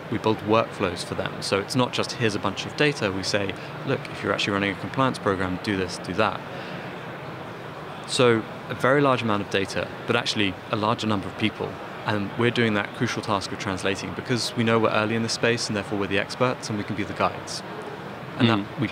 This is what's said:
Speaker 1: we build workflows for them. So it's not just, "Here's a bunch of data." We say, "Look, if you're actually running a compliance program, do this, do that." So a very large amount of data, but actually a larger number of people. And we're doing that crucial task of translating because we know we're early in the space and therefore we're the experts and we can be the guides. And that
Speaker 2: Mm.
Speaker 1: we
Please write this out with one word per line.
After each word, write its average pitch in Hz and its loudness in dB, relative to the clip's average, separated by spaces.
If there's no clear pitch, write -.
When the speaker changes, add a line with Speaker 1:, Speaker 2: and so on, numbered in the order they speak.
Speaker 1:
we 110 0
build 110 2
workflows 101 2
for - -6
them. 95 -2
So 98 2
it's - -2
not 123 4
just, - -2
"Here's 113 0
a 92 -4
bunch 95 -2
of - -8
data." 143 2
We 95 -2
say, 98 0
"Look, 131 0
if - -8
you're 98 2
actually - 0
running 98 2
a 87 -6
compliance 131 0
program, 92 0
do 104 2
this, 90 -2
do 95 -6
that." 98 2
So 120 6
a 139 -6
very 135 6
large 127 4
amount 104 2
of - -10
data, 98 0
but 110 4
actually 104 2
a 120 0
larger 110 0
number 95 0
of - -10
people. 104 -2
And 104 -2
we're 120 4
doing 113 4
that - 2
crucial 113 -2
task 98 0
of 98 -6
translating 95 -2
because - -2
we 120 2
know 113 6
we're 110 6
early 107 2
in 113 0
the 113 0
space 117 2
and 110 -2
therefore 101 -2
we're 98 0
the 98 2
experts - 0
and 107 -2
we 101 -2
can 107 -4
be 101 -2
the 87 -6
guides. - -2
And 113 8
that 110 4
Speaker 2:
Mm. 104 -6
Speaker 1:
we 110 2